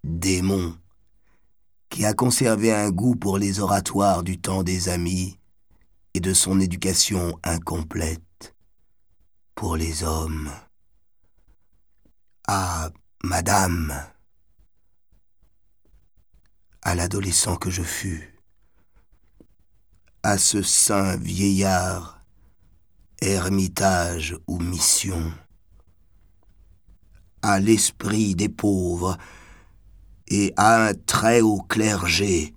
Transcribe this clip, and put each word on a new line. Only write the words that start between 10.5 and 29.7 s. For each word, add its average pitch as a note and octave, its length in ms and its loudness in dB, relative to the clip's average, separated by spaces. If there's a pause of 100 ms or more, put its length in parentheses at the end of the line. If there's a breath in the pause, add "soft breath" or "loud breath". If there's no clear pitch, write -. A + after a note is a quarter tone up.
À F2+ 420 -4 (340)
Madame, F2 680 0 (3000)
à F2+ 140 -2
l'adolescent F2+ 640 0
que F#2+ 120 -6
je F2+ 140 -4
fus, - 520 -8 (1900)
à G2+ 160 0
ce G2+ 240 2
saint G2 540 2
vieillard, F#2 1080 0 (960)
ermitage F2+ 1120 0 (120)
ou F2+ 100 -4
mission, E2+ 720 0 (2000)
à G2+ 160 2
l'esprit G#2+ 760 2
des G2+ 140 -2
pauvres F2+ 680 0 (1120 loud breath)